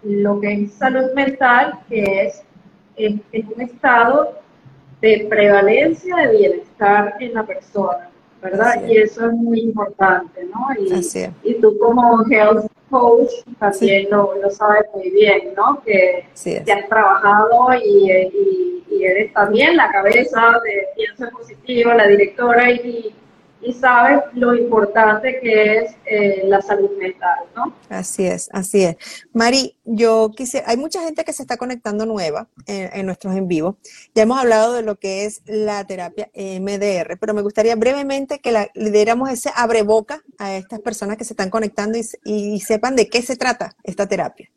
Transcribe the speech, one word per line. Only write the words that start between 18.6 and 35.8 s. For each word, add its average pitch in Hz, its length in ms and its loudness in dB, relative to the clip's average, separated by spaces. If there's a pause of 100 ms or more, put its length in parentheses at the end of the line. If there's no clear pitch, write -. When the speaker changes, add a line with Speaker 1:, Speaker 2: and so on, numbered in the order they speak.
Speaker 1:
y 196 140 -2
eres 196 300 0
también 226 420 2
la 269 160 2
cabeza 233 720 2
de 202 320 -4
Piensa 233 340 -8
Positivo, 240 640 -2
la 220 160 6
directora, 240 640 4
y, 240 420 -6 (480)
y 240 120 -8
sabes 254 480 4 (140)
lo 240 200 2
importante 220 880 0
que 214 380 2
es, 226 160 -6 (100)
eh, 202 400 -2
la 196 160 2
salud 202 360 0
mental, 185 420 -4 (180)
¿no? - 160 -8 (160)
Speaker 2:
Así 190 360 -6
es, 180 280 -6
así 190 320 0
es. 165 100 -2 (380)
Mari, 247 500 0
yo 226 480 0
quise-, 247 340 -8
hay 233 120 -2
mucha 320 240 -8
gente 320 240 -8
que 311 80 -8
se - 80 -12
está 240 160 -8
conectando 226 480 -6
nueva 196 420 -6 (200)
en, 196 260 -8
en 196 120 -8
nuestros 185 300 -6
en 190 140 -4
vivo. 175 260 -2 (400)
Ya 220 80 4
hemos 247 160 0
hablado 226 320 2
de 240 100 -4
lo 214 140 -6
que 196 300 -8
es 214 200 -12
la 208 400 -6